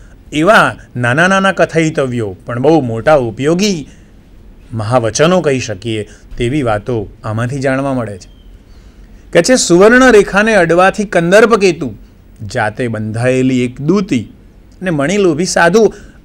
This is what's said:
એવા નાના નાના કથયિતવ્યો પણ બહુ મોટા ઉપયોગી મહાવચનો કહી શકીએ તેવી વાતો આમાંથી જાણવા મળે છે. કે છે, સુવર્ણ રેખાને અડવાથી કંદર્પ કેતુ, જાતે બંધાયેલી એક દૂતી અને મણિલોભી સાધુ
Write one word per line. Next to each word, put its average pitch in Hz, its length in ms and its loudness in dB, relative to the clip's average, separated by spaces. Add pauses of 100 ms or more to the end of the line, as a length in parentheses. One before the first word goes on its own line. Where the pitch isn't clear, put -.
(320)
એવા 156 440 2 (200)
નાના 123 300 0
નાના 196 260 0
કથયિતવ્યો 143 840 -2 (100)
પણ 123 160 -6
બહુ 156 180 4
મોટા 117 340 0
ઉપયોગી 147 720 -2 (840)
મહાવચનો 120 680 0
કહી 135 200 -2
શકીએ 107 480 -8 (280)
તેવી 127 260 -4
વાતો 107 460 -4 (160)
આમાંથી 117 340 -6
જાણવા 135 360 -4
મળે 107 240 -8
છે. - 100 -20 (1040)
કે 175 100 4
છે, 254 140 4
સુવર્ણ 240 540 6
રેખાને 214 440 2
અડવાથી 185 500 2
કંદર્પ 196 500 2
કેતુ, 170 400 -2 (580)
જાતે 117 360 -4
બંધાયેલી 123 760 -2
એક 123 160 -8
દૂતી 156 520 -2 (480)
અને 185 100 -6
મણિલોભી 165 540 0
સાધુ 180 500 2 (300)